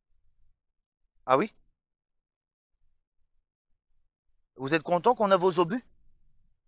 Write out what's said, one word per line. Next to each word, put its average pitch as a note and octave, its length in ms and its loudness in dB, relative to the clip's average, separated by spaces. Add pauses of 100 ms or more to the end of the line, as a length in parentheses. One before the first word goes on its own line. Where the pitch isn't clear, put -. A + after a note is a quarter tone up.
(1300)
Ah C3 120 2
oui ? C#3+ 160 -6 (3000)
Vous C3 180 -4
êtes D#3+ 100 0
content F3 320 0
qu'on G3+ 160 -2
a G3 60 6
vos F3 220 0
obus ? F3+ 240 -2 (840)